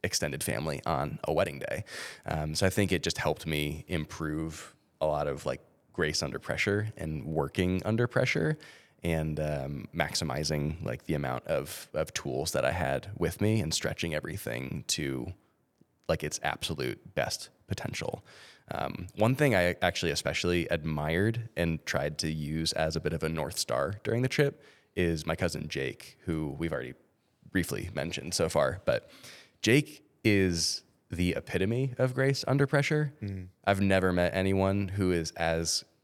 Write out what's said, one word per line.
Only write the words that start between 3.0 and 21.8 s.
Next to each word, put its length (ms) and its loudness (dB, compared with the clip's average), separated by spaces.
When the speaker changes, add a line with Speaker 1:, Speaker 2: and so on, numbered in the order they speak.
Speaker 1:
just 160 -2
helped 280 -2
me 400 -2
improve 880 -4
a 60 0
lot 220 2
of, 180 -4
like, 160 -2
grace 280 0
under 180 -4
pressure 580 0
and 280 -4
working 600 0
under 200 2
pressure 520 0
and, 380 0
um, 560 -4
maximizing, 880 0
like, 220 -4
the 80 0
amount 340 -2
of, 460 -4
of 200 -2
tools 380 -2
that 140 2
I 60 4
had 360 0
with 220 0
me 220 4
and 120 -2
stretching 400 -2
everything 760 -4
to, 440 -2
like, 140 2
its 200 -4
absolute 720 -4
best 340 -2
potential. 580 -6
Um, 440 -6
one 200 4
thing 200 4
I 260 4
actually 300 2
especially 580 0
admired 840 0
and 300 2